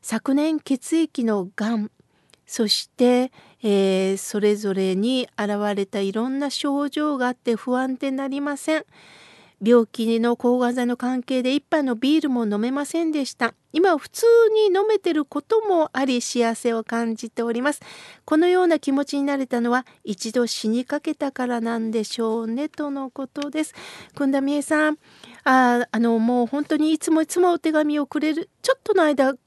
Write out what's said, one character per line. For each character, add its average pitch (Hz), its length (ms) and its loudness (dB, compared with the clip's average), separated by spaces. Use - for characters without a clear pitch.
昨 247 340 -2
年、 302 240 0
血 - 360 -4
液 311 280 0
の 208 320 -2
が 220 200 -2
ん、 214 140 -4
そ 220 220 -2
し - 220 -4
て、 247 420 2
え 190 520 2
ー、 - 20 -8
そ - 220 -6
れ 208 160 4
ぞ 202 180 -4
れ 190 220 0
に 247 320 0
現 208 160 -2
れ 196 120 -2
た 202 140 -4
い 196 100 -2
ろ 220 160 -2
ん 269 100 -4
な 277 140 -4
症 285 380 -2
状 302 280 -2
が 247 100 0
あ - 40 0
っ - 20 -6
て - 220 -2
不 247 220 -2
安 262 180 -2
で 269 160 -4
な 269 160 -4
り 277 140 -6
ま 285 160 -4
せ 311 220 -2
ん。 - 60 -10
病 233 220 6
気 226 320 -2
の 240 160 2
抗 247 240 0
が 247 120 0
ん 247 40 -4
剤 247 100 -2
の 240 120 -2
関 247 260 -4
係 254 180 -2
で 254 140 0
一 294 60 0
杯 311 220 0
の 254 120 0
ビ 262 220 2
ー 311 40 2
ル 294 80 -2
も 240 160 0
飲 208 140 -2
め 240 120 -2
ま 285 140 -4
せ 330 200 -4
ん 320 60 -2
で 294 140 -2
し - 80 -12
た。 262 200 -2
今 359 200 4
は 311 60 2
普 - 120 -10
通 - 160 -4
に 427 120 4
飲 392 200 2
め 427 140 2
て 349 140 -2
る 302 120 0
こ - 160 -6
と 440 200 0
も 349 320 2
あ 269 120 0
り、 247 160 0
幸 233 340 0
せ 233 180 -2
を 226 100 -4
感 226 320 -4
じ 226 140 -12
て - 120 -6
お 233 100 -2
り 233 100 -2
ま 285 120 0
す。 - 80 -10
こ 311 120 2
の 349 100 4
よ 359 160 4
う 359 40 2
な 320 120 2
気 - 120 -2
持 277 140 0
ち 285 120 -6
に 277 60 -2
な 285 140 -2
れ 269 100 -4
た 240 140 -2
の 240 100 0
は、 254 140 0
一 214 300 -8
度 247 120 2
死 - 220 -4
に 240 180 0
か 294 140 -4
け 311 160 -6
た 277 160 -4
か 254 160 -6
ら 240 140 -4
な 226 180 -4
ん 226 120 -4
で 220 120 -2
し - 180 -8
ょ 226 200 0
う 226 60 -6
ね、 262 220 -4
と 294 220 -6
の 269 180 -8
こ 269 180 -10
と 285 220 -8
で 302 140 -4
す。 - 100 -8
く 277 140 -2
ん 269 40 2
だ 269 100 2
み 277 120 -2
え 294 80 0
さ 302 300 0
ん、 311 80 -6
あ、 247 460 4
あ 220 100 -2
の、 233 200 2
も 240 240 2
う 233 40 0
本 285 180 -2
当 311 120 0
に 311 140 2
い 311 80 0
つ - 120 -2
も 320 100 4
い 302 60 0
つ - 120 -4
も 359 120 4
お 339 80 0
手 320 120 -2
紙 302 280 2
を 285 60 -2
く - 140 -4
れ 302 140 0
る、 320 160 -6
ち 508 100 0
ょ 539 60 4
っ - 60 -20
と 427 100 2
の 381 100 6
間 277 300 4